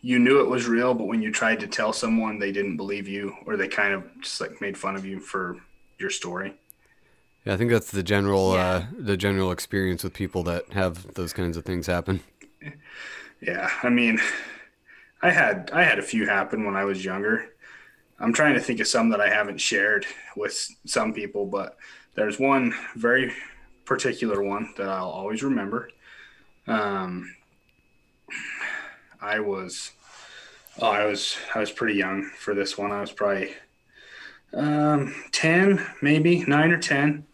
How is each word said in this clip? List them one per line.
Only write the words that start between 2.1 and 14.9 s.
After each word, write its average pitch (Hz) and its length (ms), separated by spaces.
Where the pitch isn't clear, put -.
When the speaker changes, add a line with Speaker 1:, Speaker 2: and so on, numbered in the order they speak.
Speaker 1:
they 101 140
didn't 98 260
believe 98 300
you, 98 280
or 107 120
they 95 100
kind 101 260
of 95 100
just, - 180
like, - 220
made 98 160
fun 98 180
of 95 100
you 95 140
for 90 380
your 95 120
story? - 440
Speaker 2:
Yeah, 101 100
I 98 40
think 117 140
that's 113 200
the 98 120
general, 98 500
Speaker 3:
Yeah. 92 140
Speaker 2:
uh, 92 180
the 104 200
general 95 340
experience 92 520
with 92 100
people 92 300
that 85 300
have 92 420
those 87 180
kinds 87 240
of 82 80
things 90 220
happen. 90 320
Speaker 1:
Yeah, - 300
I 123 80
mean, 117 300